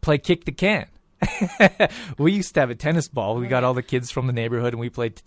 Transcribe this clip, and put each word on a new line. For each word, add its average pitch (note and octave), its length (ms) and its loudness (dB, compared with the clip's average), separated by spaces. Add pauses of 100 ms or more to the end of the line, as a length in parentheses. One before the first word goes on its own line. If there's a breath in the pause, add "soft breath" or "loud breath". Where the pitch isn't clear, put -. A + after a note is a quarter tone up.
play D3+ 180 2
kick - 260 -2
the D#3 60 -4
can. F#3 360 0 (320)
<laughs> - 960 0
We E3 160 4
used G3 220 -2
to E3 40 4
have C3 100 2
a A#2+ 60 -6
tennis D#3 320 0
ball. A2 300 -2
We B2 100 -4
got B2+ 160 2
all B2+ 100 2
the B2 100 -2
kids B2 280 -4
from B2+ 160 -2
the B2 60 0
neighborhood, A#2 400 -2
and A#2 60 -8
we A#2 100 -6
played, A#2 380 -6